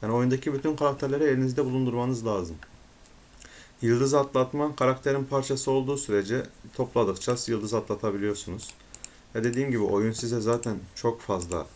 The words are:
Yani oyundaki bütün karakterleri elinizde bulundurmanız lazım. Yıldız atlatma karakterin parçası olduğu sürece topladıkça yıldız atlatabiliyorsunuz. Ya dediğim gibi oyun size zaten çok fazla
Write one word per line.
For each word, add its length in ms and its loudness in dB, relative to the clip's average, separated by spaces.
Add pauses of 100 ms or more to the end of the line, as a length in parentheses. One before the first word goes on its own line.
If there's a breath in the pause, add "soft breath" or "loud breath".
Yani 120 -2
oyundaki 400 2
bütün 220 0
karakterleri 480 2
elinizde 400 4
bulundurmanız 640 0
lazım. 300 -2 (1300 loud breath)
Yıldız 320 4
atlatma 640 2
karakterin 480 2
parçası 460 -2
olduğu 260 2
sürece 500 0 (300)
topladıkça 600 0 (100)
yıldız 280 -2
atlatabiliyorsunuz. 1000 -2 (600 loud breath)
Ya 100 -2
dediğim 260 0
gibi 120 2
oyun 300 2
size 280 -2
zaten 380 0 (160)
çok 260 -2
fazla 560 -4